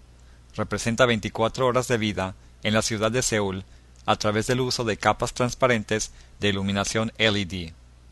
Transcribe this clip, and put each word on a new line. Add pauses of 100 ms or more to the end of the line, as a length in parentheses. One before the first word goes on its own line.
(560)
Representa
veinticuatro
horas
de
vida (300)
en
la
ciudad
de
Seúl (420)
a
través
del
uso
de
capas
transparentes (300)
de
iluminación
L
E
D. (380)